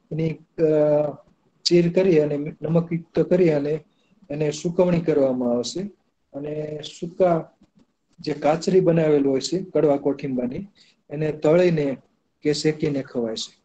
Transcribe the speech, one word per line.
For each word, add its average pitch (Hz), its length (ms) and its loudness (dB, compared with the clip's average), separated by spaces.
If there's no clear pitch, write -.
એની, 160 180 -2
અ, 151 480 2
ચીર 170 300 2
કરી 185 260 4
અને 147 420 -2
નમકયુક્ત 165 580 -2
કરી 175 300 2
અને 147 360 -2
એને 151 220 -4
સુકવણી 175 500 0
કરવામાં 131 500 2
આવશે. 123 300 -4
અને 151 480 -8
સૂકા 170 520 0
જે 151 140 -6
કાચરી 165 460 2
બનાવેલું 156 520 2
હોય 131 100 0
છે 180 220 -4
કડવા 151 340 0
કોઠિંબાની, 135 720 -4
એને 151 220 -4
તળીને 151 680 2
કે 151 120 0
શેકીને 151 480 -2
ખવાય 113 340 -6
છે. - 300 -12